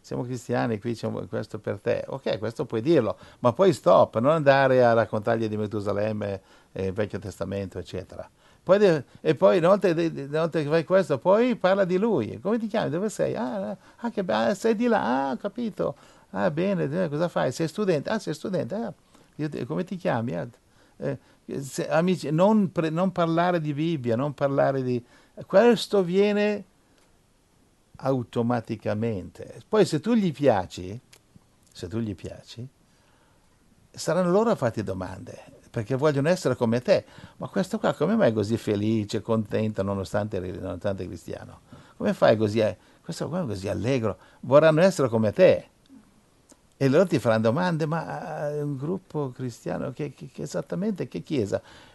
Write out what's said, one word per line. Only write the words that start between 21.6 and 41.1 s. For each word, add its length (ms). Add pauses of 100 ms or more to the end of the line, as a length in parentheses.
se, 260
amici, 440
non 400
pre-, 180
non 220
parlare 500
di 120
Bibbia, 420
non 180
parlare 480
di, 220 (420)
questo 580
viene 600 (1400)
automaticamente. 1700
Poi 180
se 140
tu 140
gli 180
piaci, 640 (760)
se 160
tu 120
gli 160
piaci, 500 (1300)
saranno 400
loro 200
a 40
farti 280
domande, 540 (320)
perché 260
vogliono 340
essere 260
come 260
te. 220 (340)
"Ma 100
questo 300
qua 160
come 220
mai 140
è 40
così 220
felice, 680
contento, 600
nonostante, 560
nonostante 640
è 40
cristiano? 520 (380)